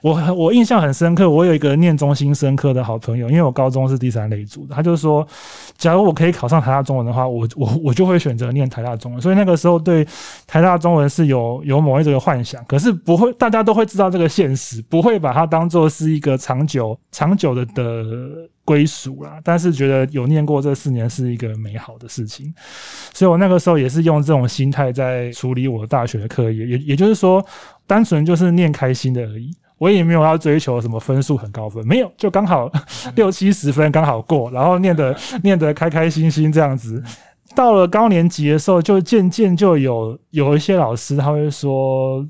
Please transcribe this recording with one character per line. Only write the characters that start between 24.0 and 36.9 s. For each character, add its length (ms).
用 200
这 80
种 160
心 240
态 220
在 400
处 220
理 120
我 200
大 200
学 120
的 100
课 240
业， 140
也， 140
也 140
就 120
是 80
说， 280
单 180
纯 220
就 100
是 160
念 180
开 220
心 220
的 80
而 180
已， 100
我 100
也 160
没 80
有 100
要 140
追 240
求 220
什 40
么 140
分 220
数 120
很 160
高 160
分， 200
没 140
有， 180
就 120
刚 160
好 240
<laughs> 240
六 140
七 200
十 220
分 180
刚 140
好 160
过， 300
然 120
后 160
念 160
得， 220
念 160
得 140
开 160
开 220
心 200
心 220
这 80
样 160
子。 260